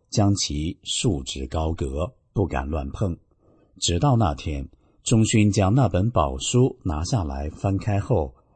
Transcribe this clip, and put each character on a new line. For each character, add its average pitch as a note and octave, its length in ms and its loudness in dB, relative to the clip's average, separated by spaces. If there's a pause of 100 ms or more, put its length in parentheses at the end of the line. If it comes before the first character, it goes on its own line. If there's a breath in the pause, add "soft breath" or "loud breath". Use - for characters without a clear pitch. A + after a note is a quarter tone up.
将 G2+ 260 2
其 D2+ 480 -4
束 E2 400 -2
之 C2+ 240 -10
高 D#2+ 260 -2
阁， D2+ 400 -6 (200)
不 G#2 120 0
敢 C2+ 220 -4
乱 C#2+ 240 -4
碰。 F2 260 -4 (600 soft breath)
直 F2 180 0
到 C3 180 4
那 F#2+ 200 2
天， C#2 340 -8 (320 soft breath)
忠 A2+ 240 4
勋 G#2+ 260 4
将 G2 220 2
那 B2+ 160 4
本 F#2+ 220 2
宝 C#2+ 260 0
书 B2 460 2
拿 D#2 200 -4
下 G2+ 200 0
来 C#2 260 -4
翻 G2 300 -2
开 G2+ 200 0
后， F2 360 -2 (200 soft breath)